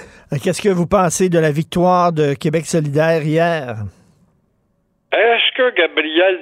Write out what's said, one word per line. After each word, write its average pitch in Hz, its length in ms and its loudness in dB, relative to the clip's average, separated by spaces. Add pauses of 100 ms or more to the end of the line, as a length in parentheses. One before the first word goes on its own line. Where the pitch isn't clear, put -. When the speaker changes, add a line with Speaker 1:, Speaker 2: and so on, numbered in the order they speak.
(320)
Speaker 1:
Euh, 151 100 -4
qu'est-ce 180 200 -2
que 208 120 2
vous 175 140 0
pensez 185 400 2
de 170 120 2
la 156 120 2
victoire 175 600 0
de 151 220 0
Québec 156 300 -2
solidaire 156 580 0
hier ? 156 520 -2 (1400)
Speaker 2:
Est-ce 220 440 2
que 254 200 0
Gabriel 160 680 0